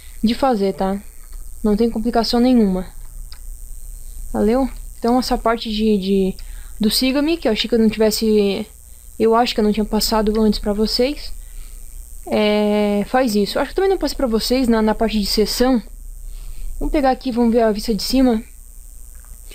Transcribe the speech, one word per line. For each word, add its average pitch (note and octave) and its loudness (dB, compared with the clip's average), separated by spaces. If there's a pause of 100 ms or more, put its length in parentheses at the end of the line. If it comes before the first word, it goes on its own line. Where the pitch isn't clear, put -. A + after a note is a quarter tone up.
(200)
de A3 2
fazer, G#3+ 2
tá? F#3+ -2 (600)
Não G#3+ 4
tem A#3 4
complicação A#3 0
nenhuma. G#3+ 4 (1500)
Valeu? A#3 2 (300)
Então A#3 2
essa B3 0
parte A3+ -2
de, G#3+ 2
de, F#3+ 2 (440)
do G#3+ 4
Siga-me, C#4+ 2
que E4 -2
eu A3+ 4
achei G#3+ -2
que B3 0
eu - 4
não A3 4
tivesse, G#3+ 2 (500)
eu A3+ 4
acho A#3 4
que - 0
eu G#3+ 4
não G#3 4
tinha G#3+ 0
passado G#3+ 0
antes G#3+ 4
pra G#3 -2
vocês. A#3 0 (960)
É, G#3 2
faz B3+ 2
isso. G3+ 0
Acho C#4 -2
que - -12
também F#4+ 4
não F#4 2
passei D4+ -2
pra C4+ 0
vocês A#3+ 2
na, A3+ 4
na G#3+ 4
parte G#3+ 0
de G3 0
seção. A#3+ 2 (1000)
Vamos C#4+ -2
pegar C4+ 2
aqui, B3+ -2
vamos A#3 2
ver A#3 4
a A3 4
vista G#3+ -2
de F#3 -4
cima. B3 2 (1120)